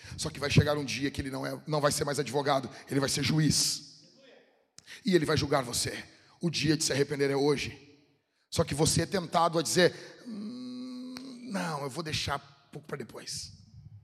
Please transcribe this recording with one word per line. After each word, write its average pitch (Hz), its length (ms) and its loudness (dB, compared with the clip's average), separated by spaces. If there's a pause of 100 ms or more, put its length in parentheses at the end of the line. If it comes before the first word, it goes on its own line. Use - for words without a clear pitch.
(160)
Só - 140 -6
que 139 100 -10
vai 139 120 -2
chegar 147 260 6
um 147 80 -2
dia 127 240 -2
que 143 120 -4
Ele 135 100 -6
não 135 120 -6
é, 135 220 -6
não 151 160 0
vai 143 100 4
ser - 120 0
mais 143 160 0
advogado. 135 500 0 (180)
Ele 131 120 0
vai 139 100 2
ser 143 140 -2
juiz. - 800 2 (1000)
E 185 120 4
Ele 156 100 6
vai 151 100 2
julgar 147 280 2
você. - 440 -4 (320)
O 170 120 0
dia 151 260 2
de - 60 -2
se - 100 0
arrepender 139 380 2
é 139 40 0
hoje. 139 440 2 (720)
Só 170 120 2
que 151 120 -2
você 147 260 4
é 165 60 2
tentado 170 500 2
a 160 60 2
dizer: - 640 2
"Hum, 254 880 -10 (360)
não, 175 300 -4
eu 143 80 -4
vou 151 140 -8
deixar 147 340 -4 (340)
pouco - 160 -16
pra 147 100 -8
depois." - 540 -12 (520)